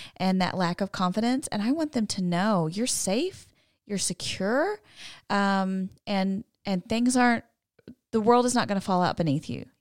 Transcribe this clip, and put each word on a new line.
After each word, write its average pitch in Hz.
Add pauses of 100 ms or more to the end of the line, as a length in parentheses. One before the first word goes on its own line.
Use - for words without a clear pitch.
(160)
and 185
that -
lack 180
of 190
confidence. 220
And 208
I 240
want 311
them 220
to -
know 180
you're 196
safe, 262 (400)
you're 202
secure, 247 (500)
um, 190 (160)
and, 190 (200)
and 185
things 240
aren't, 240 (680)
the 220
world 240
is 247
not 240
gonna 196
fall 180
out -
beneath 151
you, - (140)